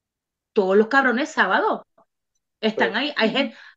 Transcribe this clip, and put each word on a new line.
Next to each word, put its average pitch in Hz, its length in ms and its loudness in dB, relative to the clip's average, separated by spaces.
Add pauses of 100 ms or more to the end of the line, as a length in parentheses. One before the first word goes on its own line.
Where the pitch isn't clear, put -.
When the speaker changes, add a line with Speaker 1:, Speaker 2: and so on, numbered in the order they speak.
(540)
Speaker 1:
todos 190 240 2
los 214 100 4
cabrones 269 440 0
sábados, 233 520 0 (760)
están 214 340 -2
Speaker 2:
Sí. - 20 -4
Speaker 1:
ahí. 285 200 -6
Hay 220 140 0
gen-, 269 220 -4 (240)